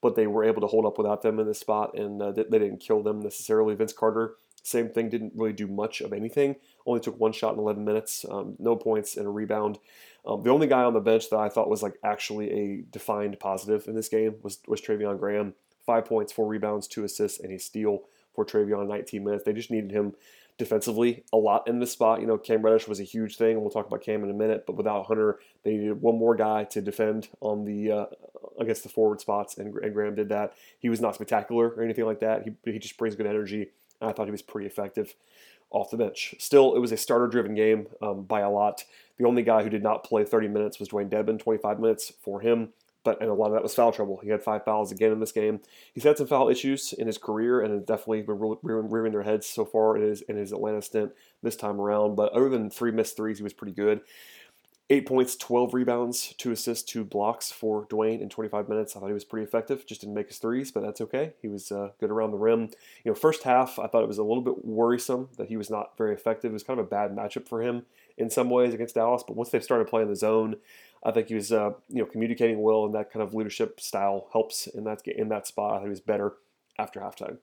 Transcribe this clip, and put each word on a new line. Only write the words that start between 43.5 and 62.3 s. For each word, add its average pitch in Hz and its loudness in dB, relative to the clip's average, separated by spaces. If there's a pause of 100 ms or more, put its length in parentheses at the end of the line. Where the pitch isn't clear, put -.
that 107 2
was 110 -4
foul 117 6
trouble. 98 -4
He 104 -4
had 104 0
five 107 -2
fouls 107 0
again 110 4
in 110 -2
this 110 -4
game. 107 0 (320)
He's 120 -10
had 151 6
some 139 -2
foul 127 4
issues 135 0
in 113 -4
his 110 -2
career, 113 0
and 107 0
it 101 -4
definitely 110 -2
been 101 -4
re-, 110 -2
re-, 110 -2
rearing 110 -2
their 104 -2
heads 107 0
so - -2
far 110 4
in 107 0
his, 107 0
in 107 -8
his 101 -6
Atlanta 104 -4
stint 104 -2 (320)
this 113 -2
time 101 -4
around. 104 2
But 104 4
other 135 4
than 113 0
three 120 -2
missed 110 -2
threes, 107 -4
he 104 -8
was 101 -6
pretty 101 -12
good. 104 2 (880)
Eight 139 4
points, 127 2
twelve 120 0
rebounds, 120 -2
two 123 -4
assists, 117 -4
two 113 -4
blocks 107 -2
for 107 -2
Dwayne 110 0
in 104 -8
twenty-five 104 -6
minutes. 107 -4
I 98 -6
thought 98 0
he 104 -2
was 101 -6
pretty 110 -6
effective. 131 -2
Just - -14
didn't 104 -10
make 104 -4
his - -18
threes, 127 -2
but 104 -2
that's 104 -8
okay. 143 -4
He 113 -8
was, 101 -10
uh, 101 -6 (100)
good 104 0
around 110 0